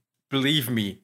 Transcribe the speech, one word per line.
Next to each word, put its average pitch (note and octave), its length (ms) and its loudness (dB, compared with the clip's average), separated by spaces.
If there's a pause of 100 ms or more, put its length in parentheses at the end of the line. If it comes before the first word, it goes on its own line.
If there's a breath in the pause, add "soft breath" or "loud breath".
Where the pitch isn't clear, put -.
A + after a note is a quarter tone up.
(280)
Believe C3+ 440 0
me, G2+ 320 -4